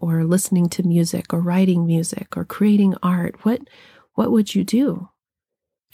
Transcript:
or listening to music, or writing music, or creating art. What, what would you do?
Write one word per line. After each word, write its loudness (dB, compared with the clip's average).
or 0
listening 2
to -6
music, 0
or -2
writing 2
music, -4
or -6
creating 2
art. -2
What, 0
what 0
would 2
you 0
do? -2